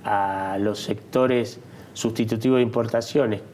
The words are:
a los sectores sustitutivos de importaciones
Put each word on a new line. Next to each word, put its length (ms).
a 560
los 240
sectores 760
sustitutivos 640
de 60
importaciones 800